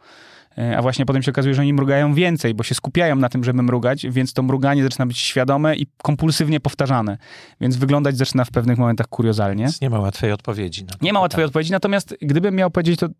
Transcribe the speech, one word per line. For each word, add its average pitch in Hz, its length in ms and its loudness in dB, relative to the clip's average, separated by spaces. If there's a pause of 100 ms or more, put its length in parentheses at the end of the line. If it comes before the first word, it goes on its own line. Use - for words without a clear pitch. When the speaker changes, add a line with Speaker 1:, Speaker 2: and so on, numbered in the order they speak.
(580)
Speaker 1:
E, 120 200 -2
a 120 40 0
właśnie 127 240 0
potem 135 160 2
się 131 80 0
okazuje, 135 240 0
że 139 80 2
oni 143 120 2
mrugają 139 400 2
więcej, 160 400 2
bo 110 80 -4
się - 120 -2
skupiają 151 420 0
na 131 120 2
tym, 123 160 -2
żeby 127 180 0
mrugać, 123 480 0
więc 127 220 -2
to 131 100 -2
mruganie 135 400 2
zaczyna 131 240 -2
być 120 120 -4
świadome 139 580 0
i - 100 -4 (160)
kompulsywnie 151 580 0
powtarzane. 120 580 -2 (420)
Więc 123 160 0
wyglądać 139 400 2
zaczyna 131 280 0
w - 60 -12
pewnych 120 280 0
momentach 117 300 2
kuriozalnie. 107 560 0
Speaker 2:
Więc 151 160 -2
nie 135 100 0
ma 113 100 0
łatwej 101 320 -2
odpowiedzi 101 520 -6
na 92 80 -14
to 95 100 -14
Speaker 1:
Nie 190 100 0
ma 202 80 2
łatwej 175 160 0
Speaker 2:
pytanie. 160 100 2
Speaker 1:
odpowiedzi, 156 260 -2
natomiast 196 500 -2
gdybym 165 320 2
miał 185 160 2
powiedzieć, 170 300 2
to 170 80 -2 (120)